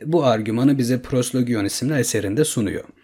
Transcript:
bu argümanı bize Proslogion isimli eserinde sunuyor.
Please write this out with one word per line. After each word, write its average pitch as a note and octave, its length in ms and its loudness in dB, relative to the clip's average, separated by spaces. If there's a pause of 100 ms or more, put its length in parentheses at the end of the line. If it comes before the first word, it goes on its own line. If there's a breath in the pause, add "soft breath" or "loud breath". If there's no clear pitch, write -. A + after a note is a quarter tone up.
bu D#3 180 2
argümanı A#2+ 540 2
bize B2 240 0
Proslogion A#2+ 640 0
isimli B2 300 -2
eserinde A2+ 500 0
sunuyor. G2 400 -2 (200 soft breath)